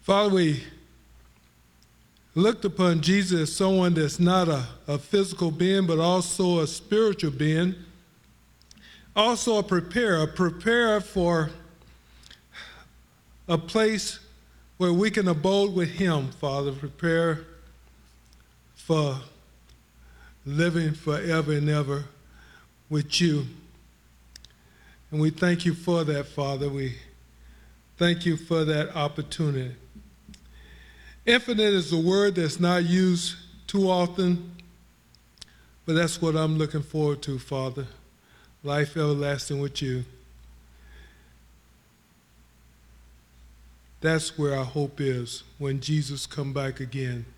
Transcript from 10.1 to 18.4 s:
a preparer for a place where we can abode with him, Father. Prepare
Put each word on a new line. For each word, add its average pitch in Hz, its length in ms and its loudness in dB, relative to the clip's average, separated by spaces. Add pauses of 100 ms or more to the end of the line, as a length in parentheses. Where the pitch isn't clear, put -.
a 156 40 0
preparer 214 760 0
for 170 480 0 (2000)
a 165 100 2
place 220 600 0 (580)
where 180 160 2
we 208 180 2
can 202 160 0
abode 190 460 2
with 175 160 0
him, 160 420 0
Father. 139 400 -4
Prepare 160 720 -2 (1300)